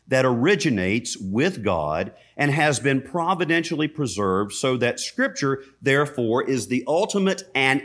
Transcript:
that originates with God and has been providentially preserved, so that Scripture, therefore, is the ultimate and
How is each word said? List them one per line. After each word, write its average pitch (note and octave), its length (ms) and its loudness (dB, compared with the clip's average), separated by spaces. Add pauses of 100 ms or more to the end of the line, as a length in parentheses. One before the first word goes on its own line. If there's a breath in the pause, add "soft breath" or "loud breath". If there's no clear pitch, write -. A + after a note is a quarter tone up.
that C3 160 4
originates A#2+ 920 2
with A#2 440 -2
God E2+ 520 -2 (240 soft breath)
and C#3+ 140 0
has D3 280 0
been C3+ 220 0
providentially E3 880 -2
preserved, G2+ 640 -2
so C3 240 0
that A#2+ 240 0
Scripture, C#3+ 600 -2 (200 loud breath)
therefore, C3+ 600 2
is A#2 280 -2
the B2 180 -2
ultimate F#3+ 560 0 (100)
and C3+ 320 2